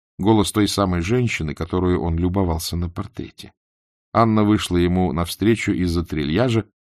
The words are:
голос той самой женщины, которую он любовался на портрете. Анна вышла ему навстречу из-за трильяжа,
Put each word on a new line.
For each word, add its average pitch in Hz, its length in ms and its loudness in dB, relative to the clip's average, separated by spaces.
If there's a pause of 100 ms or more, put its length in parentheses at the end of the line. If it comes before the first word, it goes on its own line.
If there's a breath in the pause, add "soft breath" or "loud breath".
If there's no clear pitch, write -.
(180)
голос 104 340 2
той 104 160 2
самой 92 340 0
женщины, 98 540 -2
которую 90 460 0
он 85 160 -2
любовался 87 580 -2
на 87 140 -4
портрете. - 640 -14 (580)
Анна 110 320 2
вышла 104 340 2
ему 87 360 2
навстречу 98 580 0
из-за 87 320 -2
трильяжа, 95 640 -2 (200)